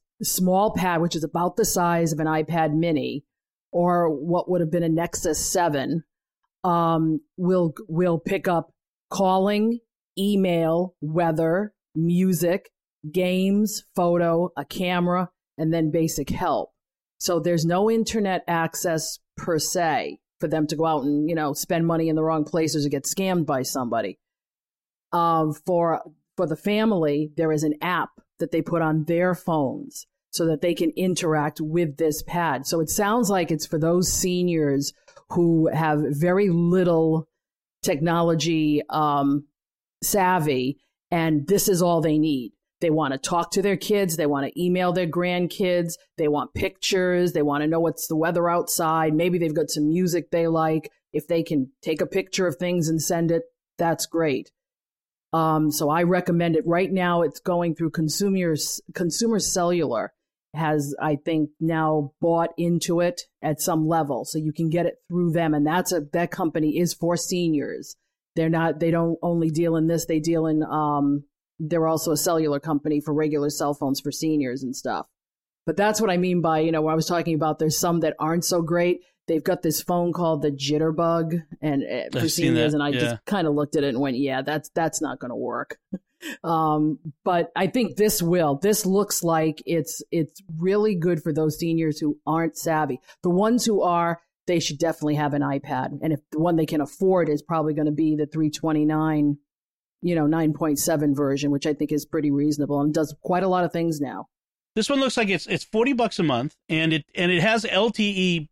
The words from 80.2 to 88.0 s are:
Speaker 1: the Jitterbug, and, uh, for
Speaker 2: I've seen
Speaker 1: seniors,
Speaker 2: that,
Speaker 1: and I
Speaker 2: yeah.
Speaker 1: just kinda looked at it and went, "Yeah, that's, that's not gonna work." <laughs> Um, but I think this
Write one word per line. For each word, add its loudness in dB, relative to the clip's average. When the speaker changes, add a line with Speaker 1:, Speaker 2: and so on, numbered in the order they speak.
Speaker 1:
the 0
Jitterbug, 0
and, -2
uh, -6
for -2
Speaker 2:
I've 0
seen 0
Speaker 1:
seniors, 2
Speaker 2:
that, -2
Speaker 1:
and 0
I 0
Speaker 2:
yeah. 0
Speaker 1:
just -2
kinda 0
looked -2
at 2
it 0
and -2
went, -2
"Yeah, -2
that's, -4
that's -2
not -6
gonna -10
work." -8
<laughs> -8
Um, 0
but 0
I 0
think -2
this 2